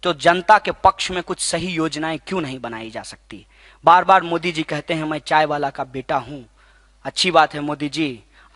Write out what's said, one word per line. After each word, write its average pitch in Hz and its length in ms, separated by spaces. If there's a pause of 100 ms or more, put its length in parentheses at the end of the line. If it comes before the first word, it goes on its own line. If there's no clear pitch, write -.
तो 175 100
जनता 175 460
के 196 140
पक्ष - 380
में 180 120
कुछ - 180
सही 170 280
योजनाएं 160 580
क्यों 190 140
नहीं 131 200
बनाई 117 300
जा 107 120
सकती? - 440 (380)
बार 175 200
बार 185 180
मोदी 170 300
जी 160 100
कहते 151 320
हैं, 156 100
"मैं 156 140
चाय 156 260
वाला 147 260
का 139 140
बेटा 131 320
हूं।" 123 380 (500)
अच्छी 180 260
बात 156 240
है 147 60
मोदी 147 280
जी, 135 320 (360)